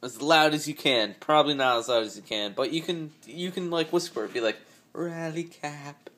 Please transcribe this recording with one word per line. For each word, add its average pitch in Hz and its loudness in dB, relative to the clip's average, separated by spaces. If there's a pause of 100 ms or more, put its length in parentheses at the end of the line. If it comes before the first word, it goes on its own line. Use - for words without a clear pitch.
As - -10
loud 156 6
as 151 -2
you 151 -4
can. 113 2
Probably 147 4
not 131 2
as 117 -4
loud 120 4
as 104 -6
you 101 -16
can, 104 -4
but 127 0
you 156 -2
can, 160 -6 (140)
you 175 -8
can, 180 -6
like, 165 -2
whisper, 170 -2
be 127 -4
like, 110 0 (360)
Rally 165 -6
Cap. 147 -14